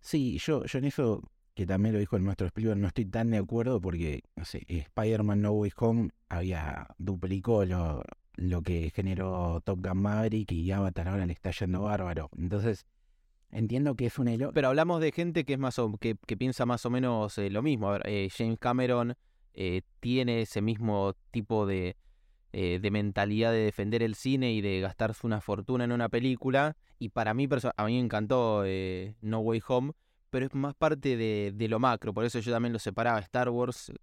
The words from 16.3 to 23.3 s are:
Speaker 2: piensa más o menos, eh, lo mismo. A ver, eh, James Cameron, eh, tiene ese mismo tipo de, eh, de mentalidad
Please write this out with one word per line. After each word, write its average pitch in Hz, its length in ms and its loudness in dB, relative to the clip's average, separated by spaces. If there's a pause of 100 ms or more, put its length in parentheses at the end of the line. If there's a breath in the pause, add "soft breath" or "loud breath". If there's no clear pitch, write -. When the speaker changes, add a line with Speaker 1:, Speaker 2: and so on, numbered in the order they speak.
Speaker 2:
piensa 127 300 0
más 120 200 0
o 123 40 -2
menos, 120 480 0
eh, 101 120 0
lo 104 120 0
mismo. 123 280 2
A 101 40 2
ver, 101 120 -2
eh, 101 300 0
James 113 240 0
Cameron, 123 560 2 (380)
eh, 92 300 -2 (180)
tiene 120 400 2
ese 107 200 -4
mismo 104 520 0 (180)
tipo 107 340 0
de, 92 300 -2 (560)
eh, 90 300 0
de 104 100 0
mentalidad 104 640 2